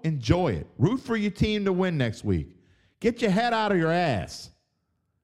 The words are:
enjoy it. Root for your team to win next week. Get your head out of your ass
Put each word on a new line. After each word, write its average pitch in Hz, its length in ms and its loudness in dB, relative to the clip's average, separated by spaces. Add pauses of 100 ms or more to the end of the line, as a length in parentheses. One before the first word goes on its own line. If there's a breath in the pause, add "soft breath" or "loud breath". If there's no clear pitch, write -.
enjoy 156 480 2
it. 76 140 -4 (100)
Root 226 240 2
for 233 160 -2
your 208 140 0
team 214 340 0
to 196 80 2
win 180 240 0
next 120 260 -2
week. 90 260 0 (520 soft breath)
Get 233 220 -2
your 208 80 2
head 233 240 2
out 214 180 0
of 185 60 2
your 160 120 2
ass 151 600 -2 (720)